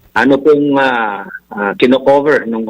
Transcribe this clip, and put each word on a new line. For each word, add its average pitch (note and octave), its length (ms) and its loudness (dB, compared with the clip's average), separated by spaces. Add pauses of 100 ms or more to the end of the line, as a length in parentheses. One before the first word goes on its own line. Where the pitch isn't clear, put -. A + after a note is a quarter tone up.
(120)
ano C3 240 2
pong, C#3+ 400 2
ah, A2+ 480 -2 (240)
ah, G2+ 240 -4
kino-cover C3 720 2
ng A2+ 260 -6